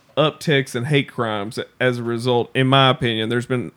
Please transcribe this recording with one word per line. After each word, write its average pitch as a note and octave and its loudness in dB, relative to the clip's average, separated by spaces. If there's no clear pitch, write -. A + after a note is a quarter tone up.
upticks C#3+ 0
in A#2+ -4
hate C#3+ 0
crimes G#2+ -4
as B2 2
a A#2+ -6
result, A#2 0
in C3 2
my C3+ 4
opinion. A2+ -2
There's A#2+ -2
been A#2 -4